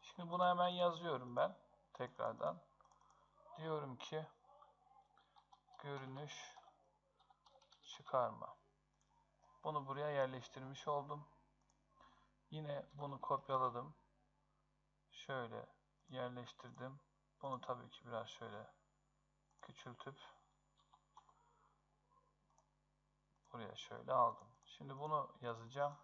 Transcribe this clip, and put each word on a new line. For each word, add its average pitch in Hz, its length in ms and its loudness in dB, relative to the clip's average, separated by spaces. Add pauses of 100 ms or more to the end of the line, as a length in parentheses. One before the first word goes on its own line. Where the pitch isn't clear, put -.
Şimdi 170 300 -8
buna 180 180 10
hemen 180 180 8
yazıyorum 165 680 4
ben 160 220 4 (360)
tekrardan. 117 680 0 (960)
Diyorum 151 380 -2
ki 156 320 -4 (1500)
görünüş 139 760 -8 (1200)
çıkarma. - 720 0 (1080)
Bunu 147 240 0
buraya 143 220 -2
yerleştirmiş 135 760 -2
oldum. 147 400 0 (1200)
Yine 147 420 -4
bunu 143 280 -6
kopyaladım. 131 760 2 (1160)
Şöyle 117 540 -4 (440)
yerleştirdim. 127 880 -8 (420)
Bunu 131 200 -2
tabii - 280 -4
ki - 180 -18
biraz 117 200 -4
şöyle 107 400 -10 (960)
küçültüp - 580 -14 (3250)
buraya 113 220 -6
şöyle 117 380 -2
aldım. 123 340 6 (180)
Şimdi 135 340 -12
bunu 147 320 2 (100)
yazacağım. 120 640 -2